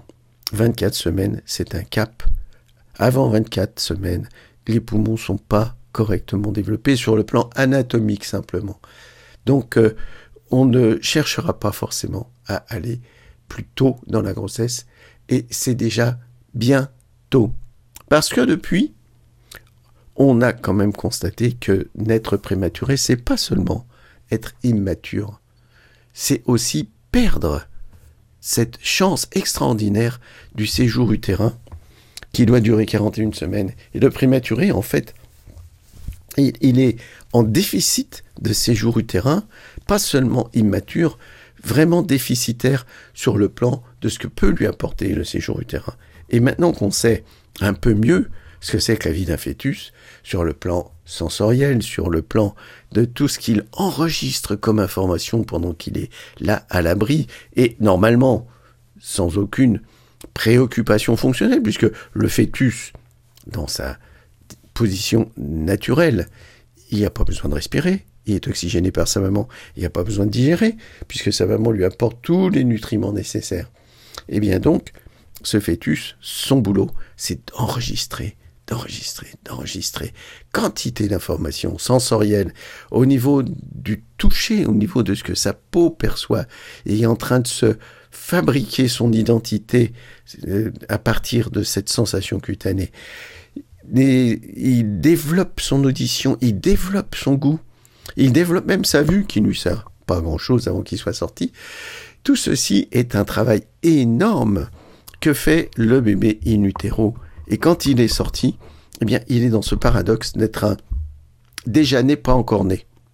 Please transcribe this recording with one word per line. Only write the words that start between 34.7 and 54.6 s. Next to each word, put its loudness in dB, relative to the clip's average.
en 0
fait, -4
il, 2
il 4
est 2
en 4
déficit -2
de -2
séjour 0
utérin, 0
pas 2
seulement 0
immature, 2
vraiment 4
déficitaire -2
sur 0
le 4
plan -2
de -2
ce -6
que -8
peut 4
lui 2
apporter -4
le -2
séjour -6
utérin. -10
Et 2
maintenant 4
qu'on -2
sait 0
un 0
peu 2
mieux 2
ce -8
que 0
c'est 0
que -4
la 0
vie -2
d'un -2
fœtus, -8
sur -4
le -2
plan -6
sensoriel, 0
sur -4
le 0
plan 0
de 2
tout -2
ce -4
qu'il 0
enregistre -2
comme 0